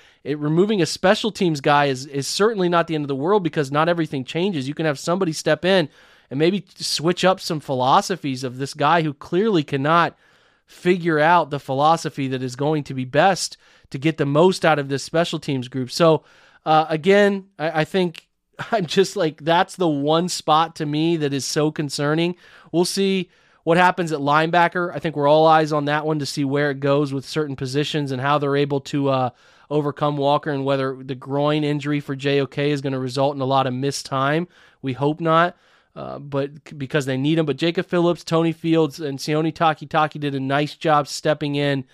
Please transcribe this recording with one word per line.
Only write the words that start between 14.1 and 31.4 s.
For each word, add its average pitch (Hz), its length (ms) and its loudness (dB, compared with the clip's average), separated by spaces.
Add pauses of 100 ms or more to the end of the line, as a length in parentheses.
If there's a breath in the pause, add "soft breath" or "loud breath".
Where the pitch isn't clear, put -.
the 147 80 0
most 160 400 4
out 156 120 4
of 139 120 -6
this 139 120 -4
special 165 380 -2
teams 131 300 -6
group. 127 200 -6
So, 160 340 4 (420 soft breath)
uh, 160 240 4
again, 196 580 4 (100)
I, 156 240 -2
I 156 40 0
think 180 420 -4 (220)
<laughs> - 240 -12
I'm 208 120 0
just 190 300 0
like, 160 260 -2
that's 165 360 0
the 180 100 2
one 156 400 2
spot 160 480 0
to 160 100 -4
me 156 300 0
that 147 180 -2
is 135 120 -4
so 151 260 0
concerning. 156 640 -2 (380 loud breath)
We'll 175 100 2
see 190 460 0 (340 soft breath)
what 165 140 4
happens 180 340 2
at 147 80 -2
linebacker. 165 720 2
I 147 60 -8
think 151 160 -4
we're 143 140 2
all 156 180 8
eyes 160 240 4
on 147 140 0
that 151 200 -2
one 156 140 0
to 143 60 -4
see 143 180 -4
where 143 280 0
it 135 100 -8
goes 143 320 0
with 139 100 -6
certain 147 320 -4
positions 143 560 -2
and 127 100 -4
how 143 160 2
they're 143 200 0
able 143 240 0
to, 139 260 -2
uh, 131 220 0 (400 soft breath)
overcome 147 480 -2
Walker 143 340 0
and 135 140 -4
whether 135 360 -2
the 131 140 -10
groin 143 480 -2